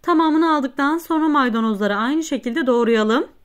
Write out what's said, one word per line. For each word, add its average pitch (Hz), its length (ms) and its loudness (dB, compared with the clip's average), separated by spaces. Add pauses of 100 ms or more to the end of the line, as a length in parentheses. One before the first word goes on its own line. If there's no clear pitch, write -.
Tamamını 320 540 2
aldıktan 285 420 -2
sonra 320 300 -2
maydanozları 226 680 0
aynı 269 280 -2
şekilde 254 440 -4
doğrayalım. 233 600 0 (180)